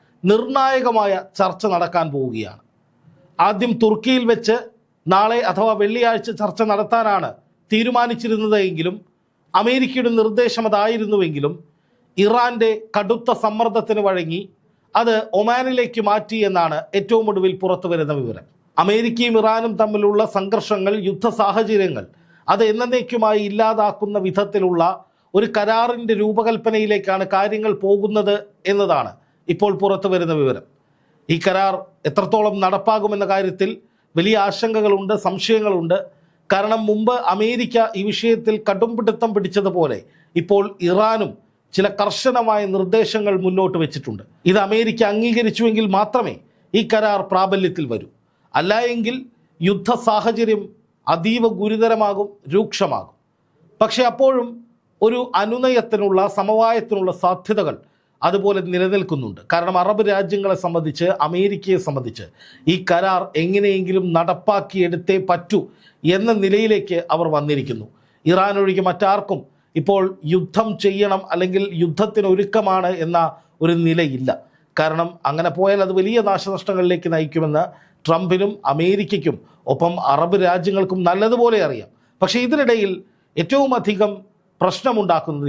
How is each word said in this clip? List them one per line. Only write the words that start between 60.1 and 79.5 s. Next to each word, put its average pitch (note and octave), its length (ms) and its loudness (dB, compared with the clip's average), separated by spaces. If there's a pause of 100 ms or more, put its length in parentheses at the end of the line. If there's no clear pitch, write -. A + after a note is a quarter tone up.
സംബന്ധിച്ച്, E3 420 -2 (200)
അമേരിക്കയെ F#3+ 600 0
സംബന്ധിച്ച് A#2+ 380 -8 (480)
ഈ - 20 4 (140)
കരാർ F3+ 320 2 (200)
എങ്ങനെയെങ്കിലും F#3+ 640 0 (120)
നടപ്പാക്കിയെടുത്തേ F3+ 1000 0 (120)
പറ്റൂ F3 300 0 (560)
എന്ന A3 160 0 (120)
നിലയിലേക്ക് G3 560 0 (160)
അവർ E3 120 0 (100)
വന്നിരിക്കുന്നു. C#3 500 -4 (440)
ഇറാൻ F#3+ 300 2
ഒഴികെ F#3+ 280 0
മറ്റാർക്കും G3 500 0 (420)
ഇപ്പോൾ G3 220 2 (300)
യുദ്ധം F#3 340 0 (160)
ചെയ്യണം G3 380 0 (120)
അല്ലെങ്കിൽ F#3 300 -2 (200)
യുദ്ധത്തിന് G3+ 500 0
ഒരുക്കമാണ് G3 580 0 (140)
എന്ന E3+ 140 0 (440)
ഒരു E3 100 4 (140)
നിലയില്ല. C#3+ 420 0 (500)
കാരണം D#3+ 300 0 (200)
അങ്ങനെ E3 280 0
പോയാൽ G3 280 2
അത് F#3 140 -4
വലിയ A3 200 2 (100)
നാശനഷ്ടങ്ങളിലേക്ക് F#3 840 -2
നയിക്കുമെന്ന് D#3 480 0 (440)
ട്രംപിനും F#3 440 0 (200)
അമേരിക്കയ്ക്കും F3 640 0 (380)